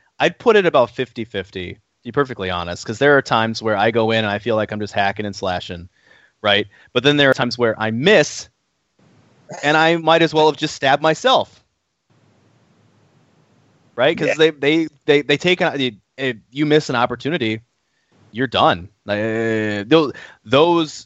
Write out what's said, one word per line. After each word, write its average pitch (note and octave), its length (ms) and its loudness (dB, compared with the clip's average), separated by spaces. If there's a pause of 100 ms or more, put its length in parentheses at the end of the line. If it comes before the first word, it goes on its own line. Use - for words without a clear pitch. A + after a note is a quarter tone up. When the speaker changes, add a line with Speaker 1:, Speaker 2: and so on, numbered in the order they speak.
(200)
Speaker 1:
I'd D#3 200 -2
put A3+ 160 2
it G3 100 4
about C3+ 240 2
fifty A#2+ 340 -8
fifty, F#2 520 -10
to - 40 -20 (240)
be A#2+ 80 -12
perfectly B2 380 -4
honest, F2 340 -6
'cause A2 140 -8
there C#3+ 180 4
are C3+ 60 4
times A2+ 400 -2
where G#2+ 160 -2
I A2 140 2
go A2 180 0
in A2+ 160 0
and - 80 -4
I G#2 60 -6
feel A2+ 160 -4
like G#2+ 160 -4
I'm G#2+ 80 -8
just G#2 140 -10
hacking G2+ 340 -4
and G2 80 -10
slashing, F2+ 520 -8 (540)
right? G2+ 240 2 (280)
But A#2+ 100 0
then D3 140 4
there C#3+ 120 6
are C3 60 4
times B2 240 -4
where A2+ 200 0
I A2 120 -4
miss, D3+ 580 2 (1120)
and D3+ 160 2
I E3 200 4
might E3 260 2
as D#3 100 0
well D#3 160 4
have D3 80 -2
just D3+ 160 -6
stabbed C#3+ 300 0
myself. D#3+ 560 0 (2250)
Right? C#3+ 220 2
'Cause E3 120 -2
Speaker 2:
Yeah. - 60 -2
Speaker 1:
they, D#3+ 160 4
they, D3+ 360 0 (180)
they, D3 160 4
they C#3+ 160 0
take F3+ 240 0
an, C3 380 -2 (180)
if C3 200 -6 (120)
you C#3 160 -4
miss D3+ 240 2
an C#3 60 -4
opportunity, A#2+ 680 -4 (720)
you're B2 160 -4
done. G2+ 420 0 (160)
Like, G#2+ 840 -4
those, D3+ 240 2 (320)
those D#3 460 2 (140)